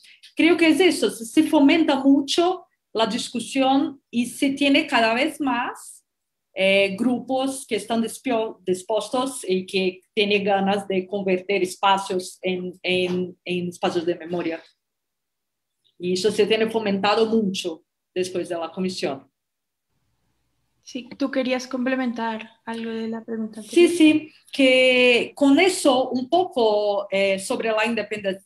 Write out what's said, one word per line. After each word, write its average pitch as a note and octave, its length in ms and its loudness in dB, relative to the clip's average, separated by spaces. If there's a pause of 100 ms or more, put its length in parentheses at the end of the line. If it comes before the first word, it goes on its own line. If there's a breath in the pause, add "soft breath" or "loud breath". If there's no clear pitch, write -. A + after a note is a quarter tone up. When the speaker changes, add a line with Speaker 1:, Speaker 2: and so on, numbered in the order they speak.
(360 soft breath)
Speaker 1:
creo E4 200 4
que E4 120 2
es D#4 120 4
eso, D#4+ 300 2
se, - 160 -12
se - 180 2
fomenta D4+ 520 4
mucho D4 720 2 (280)
la A3 140 0
discusión C4+ 920 -2 (100)
y A#3 160 -2
se - 240 -2
tiene C#4+ 340 2
cada A3+ 300 2
vez D4 260 -2
más, C4+ 640 -6 (480)
eh, G3 420 2
grupos C4 720 -2
que B3 120 -4
están A3+ 260 -2
despio-, A3 600 -4
dispuestos A3 840 -4
y F#3 180 -2
que F#3 360 -2 (120)
tienen G3+ 300 0
ganas G3 440 -2
de F#3 200 -4
convertir F#3+ 560 -2
espacios F#3+ 800 -2
en, F3+ 400 -6
en, F3+ 600 -2
en F3 260 -6
espacios F3 360 -4
de F3 80 -2
memoria. E3+ 480 -8 (1400)
Y F3+ 160 -4
eso F#3 160 0
se G3+ 160 2
tiene A3 240 0
fomentado G#3 560 0
mucho F#3+ 580 -2 (300)
después F3+ 340 -6
de E3+ 120 -6
la D#3+ 120 -8
comisión. F3+ 560 -6 (1600)
Speaker 2:
Sí, - 240 -14 (100)
¿tú C4+ 140 -4
querías B3+ 340 -4
complementar A#3+ 840 -6 (140)
algo A3+ 260 -10
de A3+ 160 -8
la A3+ 160 -10
pregunta A3 400 -10
Speaker 1:
Sí, E4+ 220 4
Speaker 2:
anterior? - 120 6
Speaker 1:
sí, D#4 360 4 (180 loud breath)
que B3+ 840 4
con C#4 240 4
eso C#4+ 520 4
un B3+ 200 -4
poco, G#3 800 0
eh, G3 300 0
sobre A3 320 -4
la G#3+ 140 0
independencia, G#3 600 -6